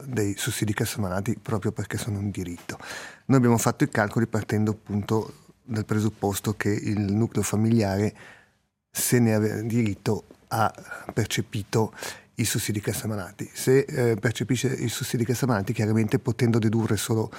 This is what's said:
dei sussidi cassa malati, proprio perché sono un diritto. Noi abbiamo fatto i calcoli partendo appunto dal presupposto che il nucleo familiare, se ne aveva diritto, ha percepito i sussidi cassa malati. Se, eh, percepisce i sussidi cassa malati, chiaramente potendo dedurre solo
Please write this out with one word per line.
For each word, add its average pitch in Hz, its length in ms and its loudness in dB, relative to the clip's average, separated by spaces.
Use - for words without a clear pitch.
dei 110 340 -2
sussidi 110 360 -2
cassa - 260 -4
malati, 98 400 -2
proprio 107 320 -4
perché 107 280 -6
sono 104 180 -4
un 101 140 -4
diritto. 87 480 -8
Noi 135 120 6
abbiamo 120 220 6
fatto 117 240 2
i 131 60 2
calcoli 113 360 2
partendo 107 460 0
appunto 104 640 -2
dal 107 220 -6
presupposto 104 680 0
che - 160 -2
il 104 440 0
nucleo 107 300 2
familiare, 104 720 2
se - 280 2
ne 113 140 6
aveva 107 280 2
diritto, 110 640 0
ha 110 220 2
percepito 107 800 0
i 117 100 0
sussidi 104 360 -2
cassa 107 260 -4
malati. 104 460 -8
Se, 135 260 4
eh, 127 360 2
percepisce 120 520 -2
i 123 220 -2
sussidi 120 340 -2
cassa 117 220 -2
malati, 107 260 0
chiaramente 110 480 2
potendo 113 400 2
dedurre 110 380 2
solo 113 420 -2